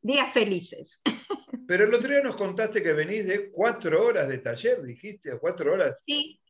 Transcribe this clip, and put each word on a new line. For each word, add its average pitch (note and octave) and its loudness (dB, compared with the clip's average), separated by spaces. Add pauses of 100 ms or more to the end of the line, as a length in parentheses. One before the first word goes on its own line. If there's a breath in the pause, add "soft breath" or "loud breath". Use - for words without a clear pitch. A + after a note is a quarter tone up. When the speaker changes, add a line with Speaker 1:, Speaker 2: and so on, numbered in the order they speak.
Speaker 1:
días C4+ 0
felices. G3 -2
<laughs> - -8
Speaker 2:
Pero F#3 6
el A3+ 4
otro A#3+ 2
día C#4+ 4
nos B3+ -2
contaste G#3 -2
que E3 2
venís F#3 0
de G3+ -2
cuatro F#3 2
horas F#3 2
de C3 -4
taller, F#3+ -2
dijiste, C#3 -12
o - -10
cuatro E3+ -2
horas. F#3 0
Speaker 1:
Sí. D4 -6 (100)